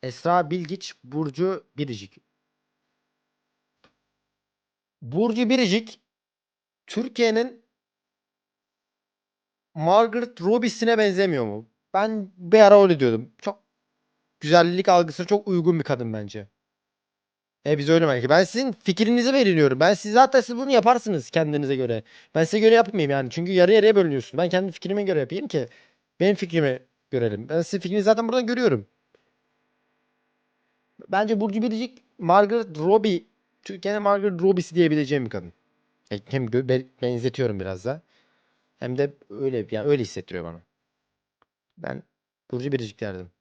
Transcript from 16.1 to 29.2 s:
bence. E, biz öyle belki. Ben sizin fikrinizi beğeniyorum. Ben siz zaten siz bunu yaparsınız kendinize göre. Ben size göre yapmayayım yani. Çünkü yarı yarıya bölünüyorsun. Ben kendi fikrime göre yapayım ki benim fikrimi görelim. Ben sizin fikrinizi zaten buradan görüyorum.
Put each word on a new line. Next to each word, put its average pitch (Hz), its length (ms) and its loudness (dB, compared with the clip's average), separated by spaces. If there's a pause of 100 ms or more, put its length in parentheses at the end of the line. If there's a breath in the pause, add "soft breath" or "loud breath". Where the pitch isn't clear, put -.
bence. 104 360 -12 (1200)
E, 147 120 0
biz 143 100 -4
öyle 165 200 4
belki. 123 200 -2
Ben 165 160 6
sizin 247 280 -4
fikrinizi 233 600 0
beğeniyorum. 160 480 2
Ben 180 140 4
siz 208 180 -8
zaten 262 280 6
siz 240 160 -8
bunu 269 140 -6
yaparsınız 220 600 2
kendinize 147 460 -2
göre. 117 260 -4 (320 soft breath)
Ben 160 100 2
size 202 160 -4
göre 220 140 6
yapmayayım 208 360 2
yani. 135 200 -2
Çünkü 175 220 -6
yarı 180 200 6
yarıya 214 240 6
bölünüyorsun. 147 420 0
Ben 175 100 0
kendi 185 240 -2
fikrime 202 300 -6
göre 185 180 -2
yapayım 190 280 -8
ki 131 200 -4 (520 soft breath)
benim 196 140 4
fikrimi 160 480 -2 (280)
görelim. 117 380 -4
Ben 160 140 -2
sizin 180 180 -6
fikrinizi 190 240 -4
zaten 220 240 2
buradan 247 180 0
görüyorum. 220 400 -2 (2250)